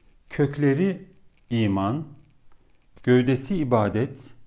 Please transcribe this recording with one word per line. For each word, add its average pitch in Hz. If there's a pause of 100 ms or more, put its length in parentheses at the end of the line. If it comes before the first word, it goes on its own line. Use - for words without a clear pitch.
(300)
kökleri 147 (420)
iman, 107 (960)
gövdesi 127
ibadet, 120 (140)